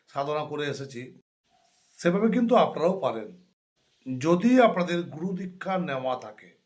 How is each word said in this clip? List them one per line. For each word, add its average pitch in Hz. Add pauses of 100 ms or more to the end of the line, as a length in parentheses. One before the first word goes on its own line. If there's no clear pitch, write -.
সাধনা 147
করে 147
এসেছি, 135 (800)
সেভাবে 202
কিন্তু 240
আপনারাও 165
পারেন, 113 (840)
যদি 180
আপনাদের 175
গুরু 160
দীক্ষা 190
নেওয়া 131
থাকে। 107